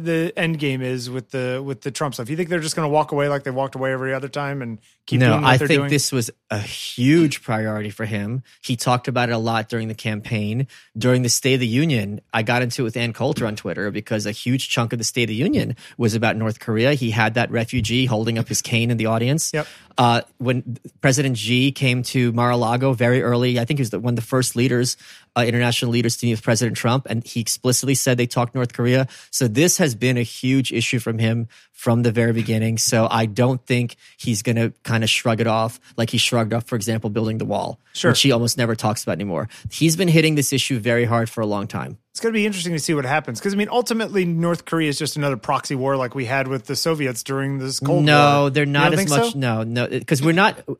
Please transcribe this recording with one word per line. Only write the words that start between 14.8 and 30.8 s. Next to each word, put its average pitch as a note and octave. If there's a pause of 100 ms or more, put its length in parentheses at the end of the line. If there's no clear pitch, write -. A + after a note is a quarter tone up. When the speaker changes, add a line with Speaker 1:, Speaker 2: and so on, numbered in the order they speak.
Speaker 2:
of B2
the A2+
State -
of A2+
the A2
Union D3+ (200)
was A2+
about A2
North A2
Korea. A#2+
He A#2+
had A2+
that A#2
refugee A#2
holding A2+
up A2
his G#2+
cane A#2
in A#2+
the A2+
audience. A#2+
Speaker 1:
Yep. D3+ (320)
Speaker 2:
Uh, A#2+ (180)
when B2 (240)
President C3+
Xi B2
came B2+
to B2
Mar-a-Lago A#2+
very B2
early, A#2+
I A#2
think D3
he -
was A2
the, F2+
one A#2+
of -
the A#2
first B2+
leaders, B2 (400)
uh, A#2+
international A#2+
leaders A#2
to -
meet A#2+
with A2
President A#2+
Trump, B2
and G#3+
he -
explicitly B2+
said B2+
they B2
talked A#2+
North B2
Korea. B2 (220)
So -
this D3
has D3
been B2
a A#2+
huge C3
issue A#2